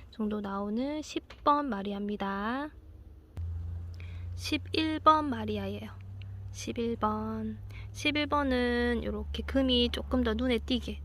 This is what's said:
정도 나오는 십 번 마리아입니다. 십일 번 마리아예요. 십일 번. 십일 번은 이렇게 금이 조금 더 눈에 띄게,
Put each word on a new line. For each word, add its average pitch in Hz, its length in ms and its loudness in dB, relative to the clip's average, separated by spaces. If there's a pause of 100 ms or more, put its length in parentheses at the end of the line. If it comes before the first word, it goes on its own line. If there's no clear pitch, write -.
(100)
정도 214 300 -2
나오는 214 600 -2
십 - 420 -8
번 294 240 6
마리아입니다. 202 1000 -2 (1700)
십일 311 640 0
번 311 280 8
마리아예요. 208 640 -2 (600)
십일 233 440 -2
번. 220 640 -2 (340)
십일 294 340 2
번은 247 760 2
이렇게 214 400 -2
금이 247 480 4
조금 - 340 0
더 226 80 2
눈에 240 260 2
띄게, 220 460 -2